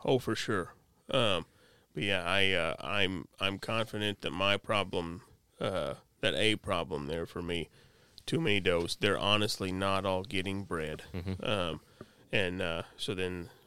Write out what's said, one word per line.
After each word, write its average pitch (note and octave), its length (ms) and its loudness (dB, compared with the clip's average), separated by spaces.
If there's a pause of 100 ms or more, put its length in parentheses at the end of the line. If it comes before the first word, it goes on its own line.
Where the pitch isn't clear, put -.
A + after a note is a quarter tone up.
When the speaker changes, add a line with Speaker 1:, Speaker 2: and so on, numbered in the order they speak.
Speaker 1:
Oh, C3+ 160 4
for A2+ 160 -2
sure. G2 380 -2 (360)
Um, G#2 360 2 (480)
but D3+ 100 -4
yeah, G2 220 2
I, F#2+ 260 4
uh, E2 300 2
I'm, F#2 460 0 (120)
I'm G2 200 0
confident G#2+ 600 -2
that D#2 100 -4
my G2 260 2
problem, F#2+ 640 -2 (400)
uh, F2 340 -2 (240)
that F#2 160 2
a G#2+ 220 4
problem E2 500 -2
there E2+ 180 -4
for F2 160 -8
me, E2+ 280 -2 (560)
too - 160 -2
many G#2 180 2
does. E2+ 400 2
They're G2+ 180 4
honestly G2+ 540 2
not F#2+ 340 0
all F#2+ 180 0
getting F#2+ 400 -4
bred. D#2 400 -4 (100)
Speaker 2:
Mm-hmm. F#2 320 -4
Speaker 1:
Um, F2 340 0 (540)
and, F#2 280 0
uh, E2+ 220 -2 (140)
so - 180 -4
then, F2+ 340 -4 (180)